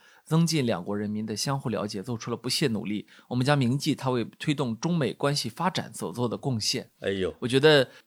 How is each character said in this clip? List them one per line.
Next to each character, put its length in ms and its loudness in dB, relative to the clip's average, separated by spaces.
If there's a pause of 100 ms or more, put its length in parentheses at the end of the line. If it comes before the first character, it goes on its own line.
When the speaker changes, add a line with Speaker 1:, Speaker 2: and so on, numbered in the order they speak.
(240)
Speaker 1:
增 220 4
进 180 2
两 220 0
国 100 -4
人 140 -2
民 160 -4
的 100 -4
相 240 -2
互 80 -6
了 200 -2
解， 160 -8
做 120 -6
出 140 -8
了 80 -2
不 100 -8
懈 200 0
努 180 -2
力。 220 -6 (220)
我 60 -4
们 80 2
将 140 4
铭 180 2
记 200 0
他 160 -2
为 120 0 (140)
推 160 -2
动 260 -2
中 160 -2
美 160 0
关 240 0
系 140 -4
发 220 -2
展 200 -6
所 220 -8
做 160 0
的 80 -4
贡 240 -2
献。 380 -4
Speaker 2:
哎 100 -2
呦。 300 -2
Speaker 1:
我 80 -4
觉 120 4
得 300 6 (180)